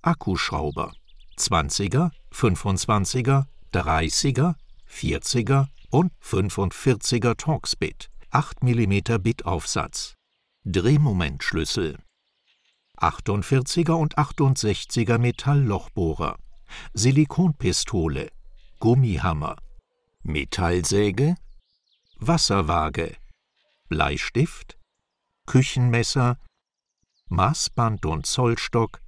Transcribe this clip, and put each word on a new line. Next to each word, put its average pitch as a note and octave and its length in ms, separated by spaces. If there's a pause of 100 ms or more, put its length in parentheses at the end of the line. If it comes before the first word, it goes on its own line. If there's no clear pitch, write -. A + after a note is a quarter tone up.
Akkuschrauber, - 920 (420)
zwanziger, G2 760 (200)
fünfundzwanziger, A2+ 1160 (240)
dreißiger, F2 800 (300)
vierziger C3+ 800 (220)
und E3+ 320
fünfundvierziger G#2 1120
Torx-Bit, - 760 (200)
acht - 340
Millimeter A2+ 560
Bit-Aufsatz. - 920 (500)
Drehmomentschlüssel, F2+ 1300 (1000)
achtundvierziger C3+ 1000
und D#3 200
achtundsechziger A#2+ 1000
Metalllochbohrer, A2 1200 (560)
Silikonpistole, A#2 1400 (500)
Gummihammer, F#2 760 (680)
Metallsäge, F#2 1120 (840)
Wasserwaage, E2 1000 (720)
Bleistift, - 880 (680)
Küchenmesser, B2 920 (880)
Maßband A2 800
und D#2 200
Zollstock A#2 840